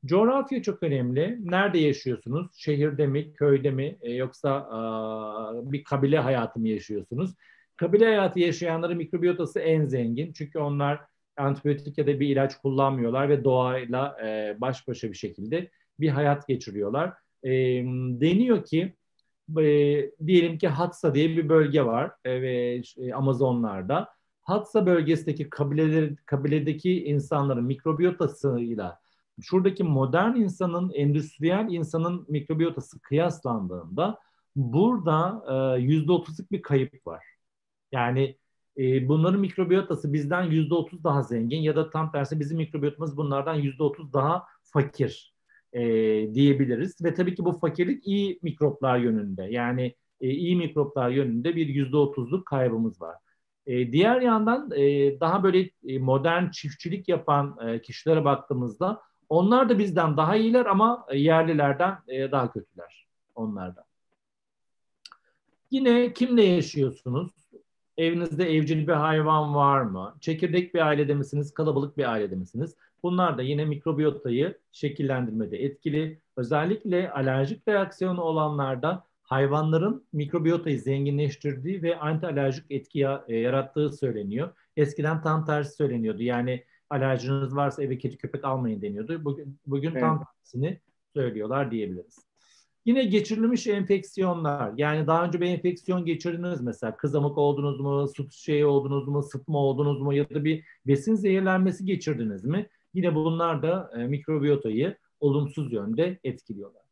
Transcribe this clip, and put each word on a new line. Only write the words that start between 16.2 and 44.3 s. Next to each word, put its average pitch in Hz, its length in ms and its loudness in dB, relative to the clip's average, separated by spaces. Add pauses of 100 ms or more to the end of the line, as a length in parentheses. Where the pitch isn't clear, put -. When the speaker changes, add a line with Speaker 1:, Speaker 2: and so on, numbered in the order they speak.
Speaker 1:
geçiriyorlar. 120 680 -4 (300)
E, 131 80 -2 (680)
deniyor 202 440 2
ki, 165 280 -2 (680)
e, 156 60 4 (600)
diyelim 170 300 4
ki 185 100 0
Hadsa 160 480 0
diye 156 140 4
bir 160 200 0
bölge 151 360 6
var, 120 260 0 (140)
e, 127 160 -2
ve, 123 400 -2 (160)
e, 127 160 -8
Amazonlarda. 123 960 0 (320)
Hadsa 208 440 0
bölgesindeki 156 640 2
kabileler-, 151 680 2 (100)
kabiledeki 147 800 0
insanların 139 600 0
mikrobiyotasıyla 135 1400 -2 (420)
şuradaki 190 420 0
modern 160 520 2
insanın, 185 580 0
endüstriyel 151 760 0
insanın 170 580 -4
mikrobiyotası 160 760 -4
kıyaslandığında 123 1160 -2 (360)
burada, 165 920 2
e, 131 320 0
yüzde 147 300 2
otuzluk 175 400 -2
bir 185 100 -4
kayıp 131 460 -2
var. 80 160 -14 (680)
Yani, 131 440 -2 (420)
e, 131 300 0
bunların 165 320 2
mikrobiyotası 185 720 0
bizden 156 300 0
yüzde 160 300 2
otuz 165 300 -4
daha 143 200 2
zengin 120 360 -2
ya 151 160 0
da 160 140 0
tam 156 220 -4
tersi 151 280 -4
bizim 151 180 -4
mikrobiyotamız 147 600 -4
bunlardan 143 380 -2
yüzde 143 280 -2
otuz 143 300 -4
daha 151 320 0 (180)